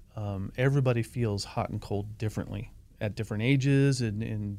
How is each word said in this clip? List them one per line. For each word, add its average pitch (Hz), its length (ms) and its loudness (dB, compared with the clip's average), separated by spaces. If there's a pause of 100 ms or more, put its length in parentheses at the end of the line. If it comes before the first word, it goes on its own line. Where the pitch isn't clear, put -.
(140)
Um, 101 420 -4
everybody 131 460 4
feels 110 420 -2
hot - 260 -4
and 107 100 -4
cold 104 380 -6
differently 104 520 -4 (300)
at 104 160 -4
different 107 260 -4
ages 139 600 4
and 107 200 -2
in 104 360 -4